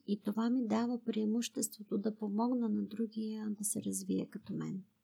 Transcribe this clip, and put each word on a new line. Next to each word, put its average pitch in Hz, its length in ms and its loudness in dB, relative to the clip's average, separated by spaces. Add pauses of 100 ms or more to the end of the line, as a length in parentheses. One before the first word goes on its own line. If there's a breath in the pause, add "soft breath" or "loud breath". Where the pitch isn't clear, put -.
и 202 140 0
това 220 280 0
ми 247 180 2
дава 233 380 2
преимуществото 214 920 0
да 208 180 0
помогна 226 540 2
на 208 140 2
другия 220 680 -4
да 208 140 -2
се 208 200 -2
развие 190 420 0
като - 280 -10
мен. 160 300 -4 (200)